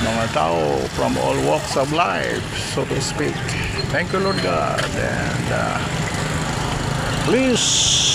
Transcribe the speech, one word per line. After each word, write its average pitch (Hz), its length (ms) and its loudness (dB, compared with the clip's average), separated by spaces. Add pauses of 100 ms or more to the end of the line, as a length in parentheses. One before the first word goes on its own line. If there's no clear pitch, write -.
mga 113 280 0
tao 78 480 2 (160)
from 127 240 0
all 135 240 2
walks 147 320 2
of 139 160 2
life, 104 520 0 (280)
so 135 160 0
to 131 140 -2
speak. 143 340 -2 (560)
Thank 170 240 0
you, 190 80 2
Lord 196 160 0
God. 78 400 0 (160)
And, 60 560 -2
ah, 55 240 0 (1500)
please 247 380 4 (480)